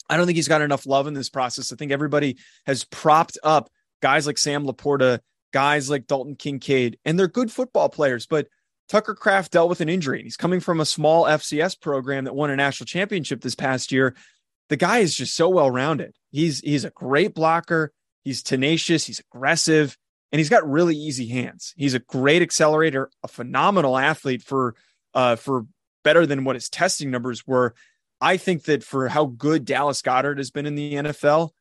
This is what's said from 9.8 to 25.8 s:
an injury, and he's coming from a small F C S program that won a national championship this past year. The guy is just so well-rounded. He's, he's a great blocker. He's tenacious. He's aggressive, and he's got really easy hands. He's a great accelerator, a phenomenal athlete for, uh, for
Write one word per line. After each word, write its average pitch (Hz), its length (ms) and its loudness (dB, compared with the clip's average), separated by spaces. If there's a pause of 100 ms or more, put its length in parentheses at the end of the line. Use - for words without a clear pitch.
an 156 80 -2
injury, 160 300 -2
and - 60 -16
he's - 120 -16
coming 175 220 -2
from 170 200 -2
a 151 60 0
small 156 400 2
F 151 160 2
C 151 180 -4
S 180 140 -2
program 135 520 -4
that 123 100 -8
won 143 160 -2
a 135 40 -4
national 139 300 -2
championship 170 560 -6
this 123 140 -6
past 131 360 -2
year. 131 240 2 (540)
The 156 80 0
guy 202 220 2
is 175 160 2
just - 200 -6
so 170 140 2
well-rounded. 147 680 0 (160)
He's, 143 280 -2
he's 143 260 -2
a - 60 -12
great 147 420 0
blocker. 160 580 0 (320)
He's 135 200 -8
tenacious. 151 600 0
He's 113 140 -12
aggressive, 151 800 0 (340)
and 147 80 0
he's 156 100 0
got 180 200 4
really 165 260 2
easy 139 320 -6
hands. - 500 -8
He's 139 180 0
a 123 40 -2
great 143 440 2
accelerator, 156 680 2 (140)
a - 40 -10
phenomenal 135 680 0
athlete 135 460 -2
for, 131 320 -2 (400)
uh, 123 200 4
for 123 300 -4 (380)